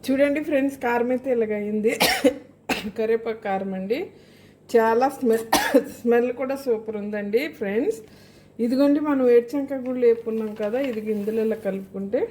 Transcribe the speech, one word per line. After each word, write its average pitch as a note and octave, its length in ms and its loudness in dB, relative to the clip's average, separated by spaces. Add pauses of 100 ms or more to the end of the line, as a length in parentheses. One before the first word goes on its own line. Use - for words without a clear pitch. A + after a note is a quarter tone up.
చూడండి C#4 420 2
ఫ్రెండ్స్, C#4 360 0
కారం A#3+ 300 0
అయితే B3+ 200 -4
ఇలాగ G#3+ 260 0
అయింది. G#3+ 380 0
<coughs> - 1000 -2
కరివేపాకు A3+ 480 -2
కారం G3 320 -4
అండి, G3 200 -4 (760)
చాలా A3+ 320 4 (100)
స్మెల్, A3+ 300 0 (260)
<coughs> - 260 2
స్మెల్ A#3+ 320 2 (100)
కూడా C4+ 240 -4
సూపర్ G#3+ 380 -2
ఉందండి G#3 400 -2 (160)
ఫ్రెండ్స్. A#3 400 -2 (600)
ఇదిగోండి, C4+ 500 2
మనం C4+ 160 2 (120)
ఏడుశనగకాయ C4+ 520 0
గుళ్ళు B3+ 200 -2
వేపుకున్నాం A3 440 0 (100)
కదా, G#3+ 180 -2 (100)
ఇది G#3+ 260 -6
ఇందులో G#3+ 320 -2
ఇలా G#3+ 180 -2
కలుపుకుంటే G3 640 -4